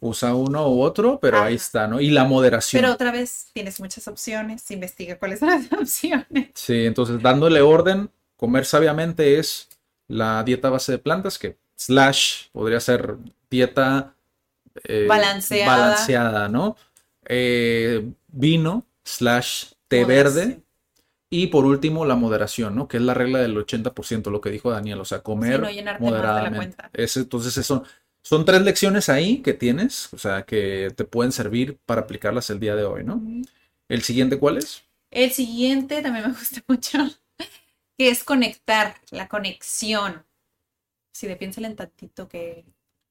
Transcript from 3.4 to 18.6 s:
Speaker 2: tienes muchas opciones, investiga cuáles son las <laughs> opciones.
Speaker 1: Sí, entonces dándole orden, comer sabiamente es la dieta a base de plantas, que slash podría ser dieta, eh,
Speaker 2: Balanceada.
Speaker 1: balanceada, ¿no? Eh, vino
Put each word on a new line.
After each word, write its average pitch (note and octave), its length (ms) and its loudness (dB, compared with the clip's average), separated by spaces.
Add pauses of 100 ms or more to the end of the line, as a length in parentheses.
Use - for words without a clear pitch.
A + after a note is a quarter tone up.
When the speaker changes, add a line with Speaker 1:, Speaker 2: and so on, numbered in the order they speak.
Speaker 2:
tienes G3 260 -10
muchas F#3+ 300 -14
opciones, A3 640 -10
investiga F3+ 480 -12
cuáles G3 180 -6
son D#4 120 2
las D4+ 200 2
<laughs> - 20 -4
opciones. D#4 840 -2
Speaker 1:
Sí, A#2 300 0
entonces A#2 380 0
dándole C#3+ 380 6
orden, F3 500 6 (260)
comer B2+ 300 0
sabiamente D#3 720 2
es - 300 -4 (400)
la A2 340 -2
dieta B2 260 0
a C3 40 0
base C3 200 -2
de B2 60 -2
plantas, E3+ 400 -4
que - 180 -10 (200)
slash - 720 2
podría A2+ 300 -2
ser A#2 360 0 (320)
dieta, C3+ 640 0 (680)
eh, G#2+ 260 0
Speaker 2:
Balanceada. G3+ 680 2
Speaker 1:
balanceada, A#2+ 720 2
¿no? D#3+ 280 -2 (500)
Eh, A#2 840 0 (160)
vino D#3+ 580 0 (200)